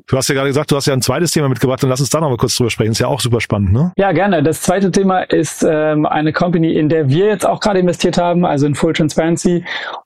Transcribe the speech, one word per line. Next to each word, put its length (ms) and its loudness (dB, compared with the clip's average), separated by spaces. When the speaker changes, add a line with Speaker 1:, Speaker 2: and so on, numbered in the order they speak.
Speaker 1:
Du 100 -2
hast 120 -2
ja 60 0
gerade 140 0
gesagt, 220 -2
du 60 2
hast 100 -4
ja 80 2
ein 80 0
zweites 300 0
Thema 180 0
mitgebracht, 320 0
dann 80 2
lass 100 -2
uns 80 0
da 120 0
noch 100 0
mal 80 -2
kurz 180 -2
drüber 140 0
sprechen. 220 0
Ist 80 -2
ja 80 0
auch 120 -2
super 220 0
spannend, 320 0
ne? 220 0
Speaker 2:
Ja, 160 2
gerne. 300 2
Das 200 0
zweite 280 2
Thema 340 2
ist, 440 -2
ähm, 380 0
eine 260 0
Company, 400 0
in 160 0
der 220 0
wir 160 2
jetzt 180 0
auch 160 -2
gerade 200 0
investiert 360 0
haben, 300 2
also 200 2
in 80 0
Full 200 0
Transparency. 680 0